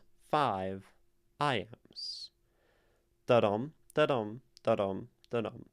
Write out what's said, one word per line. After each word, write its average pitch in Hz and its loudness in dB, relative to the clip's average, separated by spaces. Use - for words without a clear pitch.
five 98 0
iambs. - -6
Da-dum, 113 4
da-dum, 127 0
da-dum, 104 0
da-dum, 113 -6